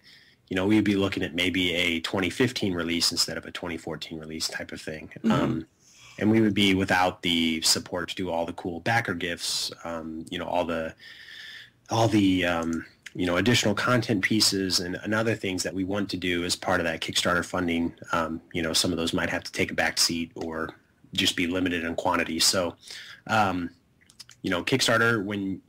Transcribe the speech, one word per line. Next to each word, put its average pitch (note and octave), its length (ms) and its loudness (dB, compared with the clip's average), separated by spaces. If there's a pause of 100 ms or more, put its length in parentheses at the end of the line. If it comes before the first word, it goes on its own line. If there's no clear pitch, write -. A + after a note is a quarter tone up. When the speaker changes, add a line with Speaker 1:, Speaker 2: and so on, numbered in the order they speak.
(480)
Speaker 1:
you F#2+ 80 -2
know, F#2 100 2
we'd G#2+ 180 6
be G2+ 120 4
looking F#2+ 260 0
at D#2+ 120 -4
maybe F2 380 2
a E2+ 280 2
twenty F#2 280 0
fifteen A#2 460 0
release E2+ 360 0
instead E2 280 -2
of D#2+ 80 -12
a D#2+ 40 -12
twenty E2+ 280 -8
fourteen D#2+ 420 -10
release D#2+ 280 -6
type - 220 -8
of D#2+ 120 -12
thing. D#2 260 -10 (160)
Speaker 2:
Mm-hmm. A3+ 80 4
Speaker 1:
Um, E2+ 340 0 (520)
and G#2 120 4
we A2+ 120 6
would G#2 100 4
be G2 220 4
without F#2 480 2
the E2 400 2
support F2 480 -2
to - 40 -8
do F2+ 160 -4
all E2+ 140 0
the E2+ 80 -6
cool E2+ 280 -8
backer A#2 340 0
gifts, E2+ 580 -4 (100)
um, D#2+ 480 -8
you F2 80 -6
know, E2+ 60 -4
all E2+ 220 0
the, E2 280 -4 (960)
all A#2 160 4
the, G2 380 4
um, E2 400 0 (300)
you F2+ 100 -2
know, F2 140 2
additional A2 360 4
content A#2+ 480 2
pieces G2 580 2
and, F2+ 220 -4
and G#2+ 120 -2
other A2 200 2
things F#2 280 -4
that E2+ 120 -4
we F#2+ 100 -2
want G2 260 -2
to F#2+ 80 -4
do F2 260 0
as F2 100 0
part F2+ 260 0
of E2+ 60 0
that D#2+ 140 -2
Kickstarter F2 440 0
funding. E2+ 500 0 (180)
Um, D#2+ 300 -2 (100)
you F2 80 -2
know, D#2+ 140 0
some F#2 180 2
of E2 60 -2
those E2 160 -2
might E2+ 160 0
have F2 140 -2
to - 80 -10
take - 180 -2
a - 40 -8
back D#2+ 240 0
seat E2 360 0
or D#2+ 340 -6 (460)
just F#2+ 200 2
be F2 120 0
limited F2 360 0
in E2 120 -4
quantity. E2 440 -2
So, E2+ 380 0 (500)
um, F#2+ 440 2 (720)
you G2 80 -2
know, F2 120 0
Kickstarter, A#2 640 2
when G2 440 -4